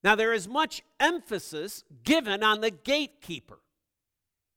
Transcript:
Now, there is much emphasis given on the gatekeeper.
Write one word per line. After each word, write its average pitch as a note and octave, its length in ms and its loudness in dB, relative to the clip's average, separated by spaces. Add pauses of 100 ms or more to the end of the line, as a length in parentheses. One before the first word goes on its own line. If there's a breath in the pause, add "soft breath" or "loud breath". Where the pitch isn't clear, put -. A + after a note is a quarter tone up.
Now, G3+ 120 6
there A3 180 0
is G3 140 -4
much C#4 340 -2 (180)
emphasis G#3+ 840 -4 (200)
given A3 400 2
on G#3+ 180 4
the A3 100 0
gatekeeper. F3+ 880 -6 (960)